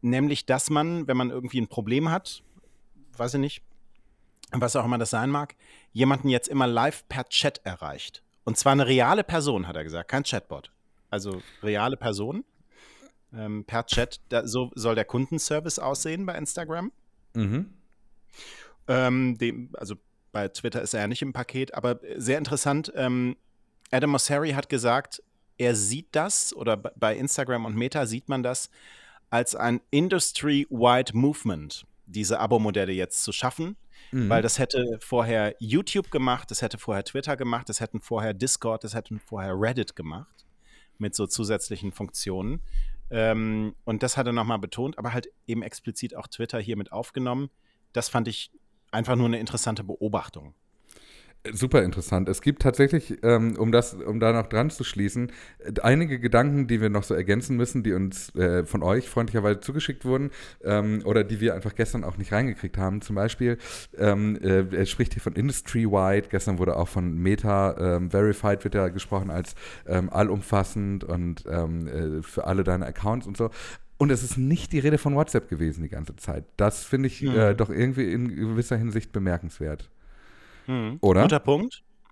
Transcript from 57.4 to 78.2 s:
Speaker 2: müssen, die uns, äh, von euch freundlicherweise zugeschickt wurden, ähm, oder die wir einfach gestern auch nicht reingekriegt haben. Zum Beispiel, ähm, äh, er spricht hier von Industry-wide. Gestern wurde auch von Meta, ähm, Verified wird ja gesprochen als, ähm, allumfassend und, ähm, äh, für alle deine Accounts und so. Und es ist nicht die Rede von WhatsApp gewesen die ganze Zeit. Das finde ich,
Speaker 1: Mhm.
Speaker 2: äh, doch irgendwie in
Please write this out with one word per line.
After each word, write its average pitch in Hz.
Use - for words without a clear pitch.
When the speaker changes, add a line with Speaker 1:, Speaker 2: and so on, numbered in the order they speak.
Speaker 2:
müssen, 117
die 101
uns, 95
äh, 87
von 95
euch 101
freundlicherweise 104
zugeschickt 143
wurden, 135
ähm, 104
oder 104
die 101
wir 110
einfach 104
gestern 113
auch 87
nicht 101
reingekriegt 107
haben. 98
Zum 104
Beispiel, 113
ähm, 104
äh, 95
er 95
spricht -
hier -
von -
Industry-wide. 104
Gestern 92
wurde 90
auch 85
von 87
Meta, 95
ähm, 87
Verified 101
wird 98
ja 98
gesprochen 95
als, 85
ähm, 92
allumfassend 101
und, 87
ähm, 82
äh, 80
für -
alle 92
deine 87
Accounts 107
und 98
so. 113
Und 143
es 123
ist 127
nicht 135
die 160
Rede 147
von 143
WhatsApp 143
gewesen 80
die 76
ganze -
Zeit. 76
Das 104
finde 135
ich, 131
Speaker 1:
Mhm. 143
Speaker 2:
äh, 110
doch 110
irgendwie 123
in 120